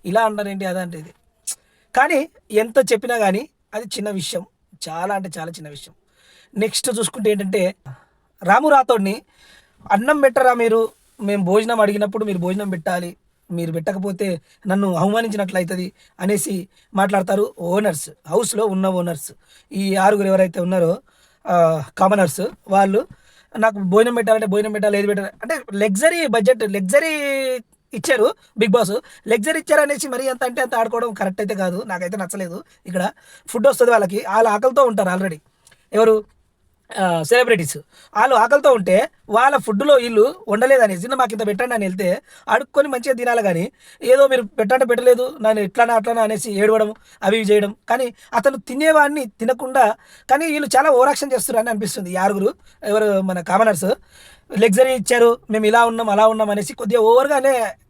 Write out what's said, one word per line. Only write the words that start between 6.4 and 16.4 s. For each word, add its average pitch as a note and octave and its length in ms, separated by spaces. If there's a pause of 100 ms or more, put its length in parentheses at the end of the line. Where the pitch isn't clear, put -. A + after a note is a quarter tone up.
నెక్స్ట్ A3 420
చూసుకుంటే G#3 320
ఏంటంటే, F#3+ 440 (680)
రాము A#3+ 260
రాథోడ్ని, A#3 520 (680)
"అన్నం C#4 300
పెట్టరా B3+ 320
మీరు, A3+ 360 (320)
మేము G3+ 240
భోజనం A3 360
అడిగినప్పుడు G#3 440
మీరు F#3+ 120
భోజనం F#3+ 320
పెట్టాలి, F3 480 (340)
మీరు E3+ 200
పెట్టకపోతే F#3 680 (260)
నన్ను F#3+ 260
అవమానించినట్లు G3+ 640
అవుతుంది" F3+ 340 (280)
అనేసి F#3+ 480 (280)